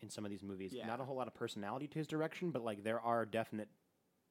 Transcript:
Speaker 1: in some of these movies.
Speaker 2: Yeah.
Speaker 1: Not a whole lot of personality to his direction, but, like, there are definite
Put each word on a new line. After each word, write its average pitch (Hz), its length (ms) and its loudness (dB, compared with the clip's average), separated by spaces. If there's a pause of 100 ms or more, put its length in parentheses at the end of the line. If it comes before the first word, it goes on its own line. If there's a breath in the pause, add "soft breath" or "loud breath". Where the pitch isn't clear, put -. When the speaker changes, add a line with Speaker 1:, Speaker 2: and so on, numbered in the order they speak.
Speaker 1:
in 107 80 -8
some 107 160 -4
of 101 60 -2
these 101 120 -4
movies. 95 300 -4
Speaker 2:
Yeah. 123 120 -4
Speaker 1:
Not 117 140 0
a 131 60 -2
whole 135 100 -4
lot 127 120 0
of 110 60 -8
personality 117 540 -2
to 147 120 -6
his 151 80 0
direction, 156 440 2
but, 131 120 0
like, 104 200 -2
there 113 160 2
are 117 260 6
definite 107 440 0 (600)